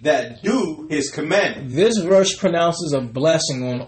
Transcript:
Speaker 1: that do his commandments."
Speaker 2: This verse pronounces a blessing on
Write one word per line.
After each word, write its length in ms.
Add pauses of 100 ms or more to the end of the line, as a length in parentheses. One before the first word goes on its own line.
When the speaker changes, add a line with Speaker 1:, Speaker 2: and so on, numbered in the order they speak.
Speaker 1:
that 380
do 480
his 220
commandments." 640
Speaker 2:
This 220
verse 400
pronounces 560
a 80
blessing 680
on 200